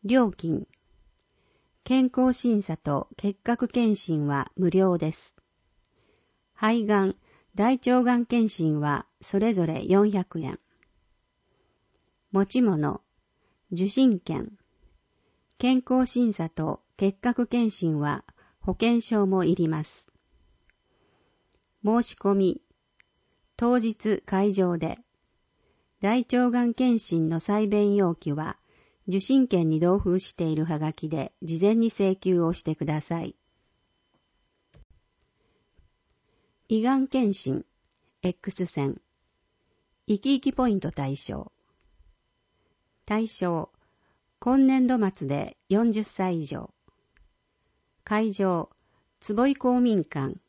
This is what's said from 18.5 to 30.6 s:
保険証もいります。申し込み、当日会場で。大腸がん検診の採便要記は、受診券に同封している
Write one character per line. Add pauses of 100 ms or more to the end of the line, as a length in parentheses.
保
険
証
も
い
り
ま
す。 (1800)
申
し
込
み、 (960)
当
日
会
場
で。 (1000)
大
腸
が
ん
検
診
の
採
便
要
記
は、 (480)
受
診
券
に
同
封
し
て
い
る